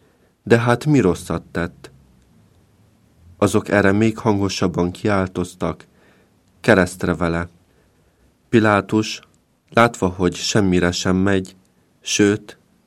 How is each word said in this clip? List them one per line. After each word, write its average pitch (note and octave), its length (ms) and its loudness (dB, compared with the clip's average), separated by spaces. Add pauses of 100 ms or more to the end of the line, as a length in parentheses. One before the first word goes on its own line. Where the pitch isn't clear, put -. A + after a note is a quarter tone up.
(420)
„De A#2 160 4
hát A#2+ 280 0
mi D3 140 4
rosszat E2 420 -2
tett?” - 480 -10 (1500)
Azok G2+ 320 0
erre G2 240 2
még A2 260 0
hangosabban F#2+ 720 -2
kiáltoztak: F#2 960 -4 (760)
„Keresztre F2+ 540 2
vele.” E2+ 340 -4 (1000)
Pilátus, G#2+ 720 0 (500)
látva, A#2 380 2
hogy F2+ 260 -2
semmire F2+ 560 0
sem F#2 260 -2
megy, F#2+ 400 -2 (440)
sőt, - 580 0 (280)